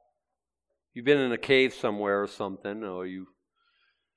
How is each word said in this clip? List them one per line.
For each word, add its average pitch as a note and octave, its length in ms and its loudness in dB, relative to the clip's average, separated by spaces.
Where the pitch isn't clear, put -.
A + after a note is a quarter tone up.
you've A#2+ 100 -12
been C#3+ 140 6
in B2+ 140 2
a A2+ 60 -2
cave C3 360 4
somewhere G#2 480 0
or G2+ 60 -2
something, G2+ 560 -8
or F#2 220 -8
you F#2 200 -10